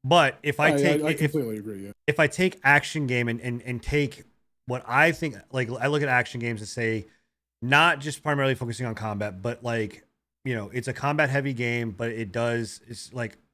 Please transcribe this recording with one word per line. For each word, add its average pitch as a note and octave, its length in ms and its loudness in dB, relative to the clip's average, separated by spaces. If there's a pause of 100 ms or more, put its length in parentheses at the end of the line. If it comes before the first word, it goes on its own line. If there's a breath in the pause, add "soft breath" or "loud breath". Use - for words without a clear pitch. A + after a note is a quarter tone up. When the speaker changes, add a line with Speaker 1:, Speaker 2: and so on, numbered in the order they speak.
Speaker 1:
But C#3+ 400 6
if D3 160 0
I D3+ 80 6
Speaker 2:
I, D#3+ 100 6
Speaker 1:
take, D3 240 4
Speaker 2:
I, D3+ 60 0
I - 60 2
Speaker 1:
if, C#3 40 -2
Speaker 2:
completely C#3+ 400 0
agree, G2+ 280 -10
yeah. G2+ 60 -12 (140)
Speaker 1:
if D3 140 2
I - 80 6
take F#3 360 0
action C#3+ 440 4
game A#2+ 200 2
and, A#2 140 -2
and, A#2+ 220 -6
and B2 180 -6
take C#3+ 400 -2 (460)
what B2 200 -4
I D3 240 6
think, D3 240 -4 (160)
like, B2+ 200 0
I B2+ 160 -2
look D3 160 2
at C#3 60 -2
action B2 300 0
games A#2 220 -4
and G#2+ 60 -10
say, A2 400 -2 (560 soft breath)
not D3 380 4
just C#3+ 200 -8
primarily C#3 320 0
focusing A#2+ 320 -4
on A2+ 80 -4
combat, G#2 480 -6
but, A#2 220 -6
like, A2+ 400 -4 (400)
you B2+ 100 -4
know, G#2 180 -6
it's A#2+ 160 -6
a B2+ 60 -6
combat D3 380 0
heavy C#3 220 -2
game, A#2+ 360 -2
but A#2 220 -4
it G#2+ 200 -6
does, A#2 560 -2
it's - 280 -16
like A#2 240 -8 (140)